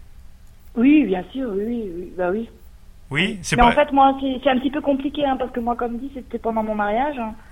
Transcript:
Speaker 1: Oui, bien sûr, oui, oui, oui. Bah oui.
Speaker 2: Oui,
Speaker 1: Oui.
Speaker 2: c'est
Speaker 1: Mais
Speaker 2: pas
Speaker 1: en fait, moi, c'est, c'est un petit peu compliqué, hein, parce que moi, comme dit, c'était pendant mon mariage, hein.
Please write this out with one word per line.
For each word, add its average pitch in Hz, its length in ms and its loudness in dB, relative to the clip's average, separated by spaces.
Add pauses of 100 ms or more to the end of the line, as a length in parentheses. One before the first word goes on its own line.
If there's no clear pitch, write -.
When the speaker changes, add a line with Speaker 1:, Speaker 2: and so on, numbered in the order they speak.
(760)
Speaker 1:
Oui, 277 300 6
bien 185 180 -2 (100)
sûr, 254 220 -6
oui, 202 120 -2
oui, 240 160 -4 (140)
oui. 185 200 -12
Bah 180 160 -2
oui. 226 160 -4 (600)
Speaker 2:
Oui, 147 160 0
Speaker 1:
Oui. 214 160 -6
Speaker 2:
c'est - 140 -4
Speaker 1:
Mais 240 60 6
Speaker 2:
pas 240 60 10
Speaker 1:
en 233 40 4
fait, 294 200 2
moi, 269 280 6
c'est, 262 220 -4
c'est 277 80 2
un 254 80 2
petit 269 120 -2
peu 294 100 -4
compliqué, 285 460 -2
hein, 269 120 0
parce 247 140 -6
que 247 80 -6
moi, 240 160 -2
comme 233 220 -4
dit, 269 160 -10
c'était 233 240 -10
pendant 226 240 -4
mon 214 120 -4
mariage, 226 440 -2
hein. 226 160 -6 (180)